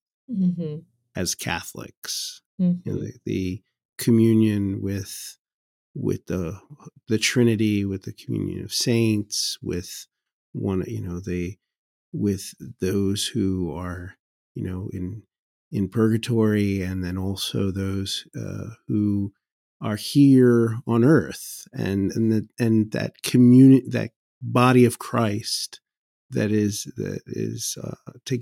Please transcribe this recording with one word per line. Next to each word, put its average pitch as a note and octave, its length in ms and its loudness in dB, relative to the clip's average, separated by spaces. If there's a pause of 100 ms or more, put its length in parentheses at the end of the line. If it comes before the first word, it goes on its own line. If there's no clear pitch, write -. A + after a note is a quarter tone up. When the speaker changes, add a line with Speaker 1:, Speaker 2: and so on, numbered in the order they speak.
(320)
Speaker 1:
Mm-hmm. E3+ 460 -2 (380)
Speaker 2:
as F2 200 -4
Catholics. - 1040 -10 (180)
Speaker 1:
Mm-hmm. F3 300 -2
Speaker 2:
You G2+ 60 -6
know, F#2+ 60 -6
the, G#2 120 -10 (120)
the F#2+ 380 -6 (340)
communion A2 840 2
with, G2 560 -10 (560)
with G#2 340 -6
the, F2+ 320 -6 (500)
the A2 80 0
Trinity, G#2+ 680 2
with G2 200 -6
the G#2+ 100 -12
communion F#2+ 500 -6
of - 100 -12
saints, A2+ 880 0
with - 460 -10 (460)
one, G2 340 -2
you A2 140 -8
know, F2 180 -8
the, F2+ 380 -8 (560)
with G2+ 400 -4 (260)
those G2 480 -2
who F#2+ 440 -2
are, F2+ 440 -10 (400)
you - 80 -8
know, F#2 280 -8
in, F#2+ 320 -10 (480)
in G2+ 180 -2
purgatory, A2 920 0
and F#2 220 -4
then F2+ 140 -4
also G2 540 -4
those, G2 540 -6 (100)
uh, G#2 360 -10 (160)
who G#2 440 -2 (480)
are G#2+ 160 -4
here B2 920 6
on A#2 160 4
earth, - 680 2
and, G2 400 -2
and A2+ 200 0
that, A2 160 0 (120)
and A2 320 2
that - 300 -6
communi-, B2+ 680 8
that A2+ 220 -4 (300)
body B2 440 6
of A#2+ 140 0
Christ - 800 -4 (520)
that A2+ 200 0
is, G#2+ 460 -2
that G1+ 300 -6
is, A1 540 -8
uh, - 300 -12 (140)
to, C3 160 -4